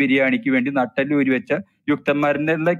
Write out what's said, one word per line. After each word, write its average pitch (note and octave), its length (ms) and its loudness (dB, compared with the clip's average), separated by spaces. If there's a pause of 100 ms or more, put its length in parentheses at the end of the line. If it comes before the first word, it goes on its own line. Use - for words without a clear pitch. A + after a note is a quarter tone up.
ബിരിയാണിക്ക് C3 500 0
വേണ്ടി C3 200 0
നട്ടല് C#3 440 -2
ഊരിവെച്ച C3 380 0 (360)
യുക്തന്മാരുടെ D3 720 0
ഉള്ള E3+ 200 0